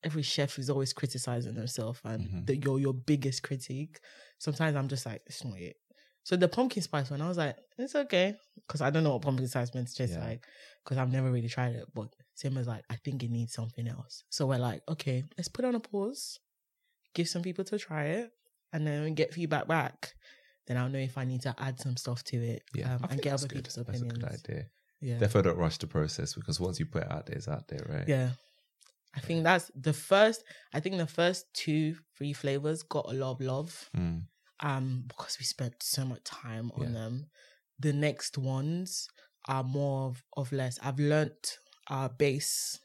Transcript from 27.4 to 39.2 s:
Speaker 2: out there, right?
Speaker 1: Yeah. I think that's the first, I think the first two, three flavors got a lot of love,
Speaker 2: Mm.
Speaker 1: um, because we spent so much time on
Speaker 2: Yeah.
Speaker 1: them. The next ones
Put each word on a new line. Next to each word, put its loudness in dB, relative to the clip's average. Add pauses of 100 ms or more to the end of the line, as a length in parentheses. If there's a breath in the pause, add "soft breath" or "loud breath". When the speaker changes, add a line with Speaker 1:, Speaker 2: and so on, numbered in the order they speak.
Speaker 2:
out -4
there, -8
right? -2
Speaker 1:
Yeah. 4 (840 soft breath)
I -6
think 0
that's 6
the 2
first, 6 (280 loud breath)
I 0
think 0
the 2
first 2
two, 2 (200)
three -4
flavors 0
got -2
a -4
lot -2
of -6
love, -4
Speaker 2:
Mm. 0 (380 soft breath)
Speaker 1:
um, 0
because -8
we -8
spent -4
so -2
much -6
time -8
on 0
Speaker 2:
Yeah. 0 (100)
Speaker 1:
them. -6 (540 soft breath)
The 2
next 0
ones -2 (400 soft breath)